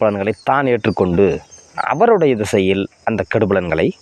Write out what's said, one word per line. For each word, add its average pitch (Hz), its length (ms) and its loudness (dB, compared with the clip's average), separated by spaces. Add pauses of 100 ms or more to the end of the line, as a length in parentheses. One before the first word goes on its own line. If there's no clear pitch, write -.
பலன்களை 104 320 0 (100)
தான் 135 300 0
ஏற்றுக்கொண்டு 98 520 0 (680)
அவருடைய 165 420 2
திசையில் 98 480 0 (220)
அந்த 104 200 -2
கெடுபலன்களை 90 640 0 (140)